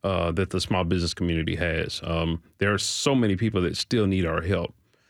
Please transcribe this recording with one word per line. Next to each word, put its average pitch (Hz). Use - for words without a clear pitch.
uh, 87
that 92
the 92
small 92
business 85
community 82
has. 80
Um, 82
there 101
are 104
so -
many 110
people 104
that 82
still 110
need 92
our 80
help. 87